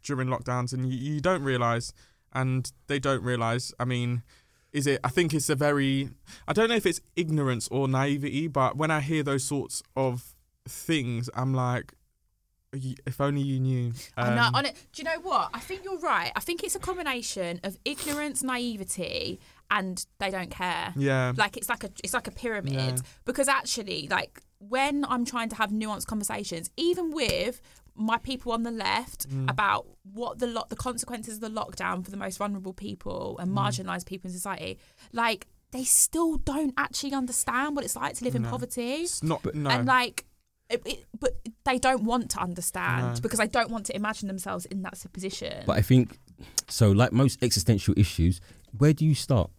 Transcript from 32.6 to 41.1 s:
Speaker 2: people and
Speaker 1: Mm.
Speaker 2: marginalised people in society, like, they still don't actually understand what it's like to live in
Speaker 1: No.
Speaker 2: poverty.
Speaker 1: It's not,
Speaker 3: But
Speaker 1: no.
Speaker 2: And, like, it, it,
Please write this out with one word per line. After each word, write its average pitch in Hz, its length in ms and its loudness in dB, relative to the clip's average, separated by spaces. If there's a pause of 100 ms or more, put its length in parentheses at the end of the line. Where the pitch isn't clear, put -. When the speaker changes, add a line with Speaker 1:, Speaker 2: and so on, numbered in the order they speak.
Speaker 2:
people 196 680 -8
and 180 120 -2
Speaker 1:
Mm. 196 120 0
Speaker 2:
marginalised 185 440 -2
people 185 220 -12
in 180 60 -8
society, 180 440 -6 (340)
like, 233 340 0 (260)
they 254 120 -6
still 320 520 4
don't 277 420 0
actually 277 340 -2
understand 262 640 0
what 277 80 -2
it's - 120 -4
like - 200 -4
to - 80 -8
live 247 100 0
in 226 80 2
Speaker 1:
No. 226 80 -2
Speaker 2:
poverty. 247 420 -4 (100)
Speaker 1:
It's - 200 -4
not, 156 200 0
Speaker 3:
But - 120 -4
Speaker 1:
no. 147 160 -2
Speaker 2:
And, 247 160 4
like, 254 400 2 (440)
it, 233 160 0
it, - 180 -8 (140)